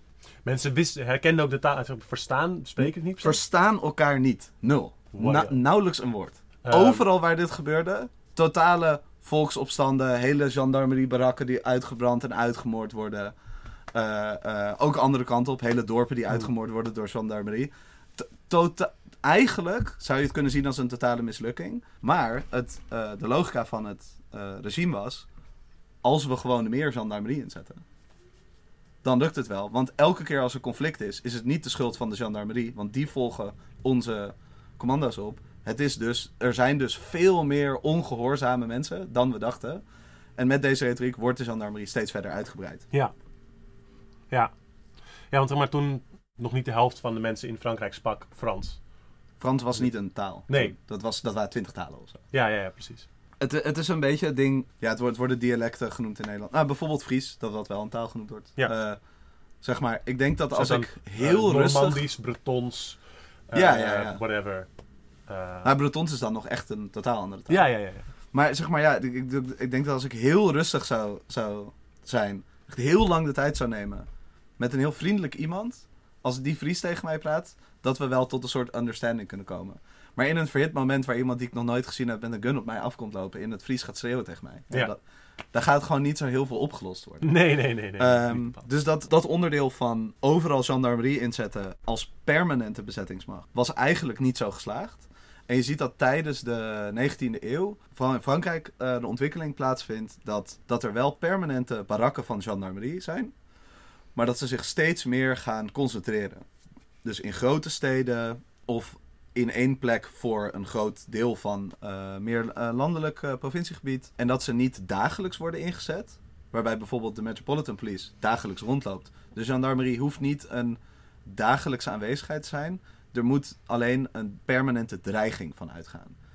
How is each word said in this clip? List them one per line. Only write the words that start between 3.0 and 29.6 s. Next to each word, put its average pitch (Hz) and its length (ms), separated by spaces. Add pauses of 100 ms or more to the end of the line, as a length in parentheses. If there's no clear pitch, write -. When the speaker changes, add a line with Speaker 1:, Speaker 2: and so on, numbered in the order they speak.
Speaker 1:
niet 185 100
per - 80
se? 160 60
Speaker 2:
Verstaan 180 540
elkaar 147 380
niet. 127 400
Nul. 127 340 (160)
Speaker 1:
Wow. 110 220
Speaker 2:
Na-, 147 180
nauwelijks 156 520
een 123 100
woord. 101 300 (200)
Speaker 1:
Ehm. 127 140
Speaker 2:
Overal 196 440
waar 165 160
dit 170 160
gebeurde, 170 580 (240)
totale 165 680 (180)
volksopstanden, 135 1000
hele 139 320
gendarmerie-barakken 131 960
die 127 200
uitgebrand 123 580
en 120 120
uitgemoord 113 560
worden. 107 420 (600)
Eh, 107 760
eh, 104 80
ook 147 180
andere 131 280
kant 123 240
op, 131 120
hele 120 240
dorpen 117 320
die 117 80
Speaker 1:
Hmm. 107 100
Speaker 2:
uitgemoord 113 360
worden 113 240
door 107 160
gendarmerie. 107 600 (440)
T-, - 120 (200)
tota-, 175 460 (260)
eigenlijk 196 800
zou 135 200
je 143 60
het 139 100
kunnen 143 180
zien 139 140
als 131 120
een 127 100
totale 120 340
mislukking. 123 640 (160)
Maar 131 500
het, 123 380
eh, 110 300
de 104 100
logica 127 380
van 107 200
het, 101 200 (240)
eh, 101 220 (100)
regime 165 360
was, 107 300 (720)
als 143 240
we 127 120
gewoon 120 320
meer 139 220
gendarmerie 110 500
inzetten, - 340 (1300)
dan 127 160
lukt 151 180
het 135 120
wel. 101 240